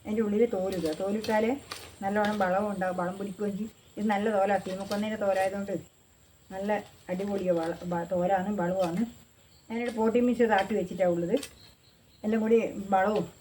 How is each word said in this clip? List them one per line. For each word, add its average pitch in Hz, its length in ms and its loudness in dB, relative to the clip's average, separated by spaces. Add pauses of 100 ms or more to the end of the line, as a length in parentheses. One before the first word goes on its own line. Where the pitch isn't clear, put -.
അതിൻ്റെ 214 240 -2
ഉള്ളിൽ 208 180 2 (120)
തോലിടുക. 185 360 -2 (120)
തോലിട്ടാലേ 220 500 0 (500)
നല്ലോണം 208 400 0
വളവും 190 300 2
ഉണ്ടാവും, 185 280 -2
വളം 180 200 -2
പിടിക്കുകയും 202 360 -4
ചെയ്യും. 220 140 -6 (240)
ഇത് 208 180 -4
നല്ല 202 220 0
തോലാണ്, 196 300 4
സീമക്കൊന്നേൻ്റെ 202 600 -4
തോലായതുകൊണ്ട് 196 500 0 (800)
നല്ല 196 180 -4 (400)
അടിപൊളിയാണ് 185 500 0
വള-, 170 180 -4 (120)
വ-, 170 220 -2
തോലാണ്, 185 360 2 (120)
വളവുമാണ്. 180 400 0 (680)
ഞാനൊരു 233 280 -4
പോട്ടി 226 300 4
മിക്സ് 240 200 4
ഇതാക്കി 196 320 2
വെച്ചിട്ടാണ് 180 360 2
ഉള്ളത്. 170 200 0 (920)
എല്ലാം 220 180 2
കൂടി 226 140 6 (360)
വളവും 190 320 2 (160)